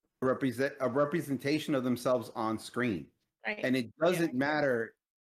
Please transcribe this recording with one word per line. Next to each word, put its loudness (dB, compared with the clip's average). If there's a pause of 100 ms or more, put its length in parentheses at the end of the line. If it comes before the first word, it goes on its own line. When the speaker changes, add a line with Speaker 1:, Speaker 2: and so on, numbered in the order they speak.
(220)
Speaker 1:
represent-, 0
a 0
representation 0
of 2
themselves 0
on -2
screen. -4 (380)
Speaker 2:
Right. -4
Speaker 1:
And 0
it -4 (100)
Speaker 2:
Yeah. 4
Speaker 1:
doesn't 2
matter 0 (380)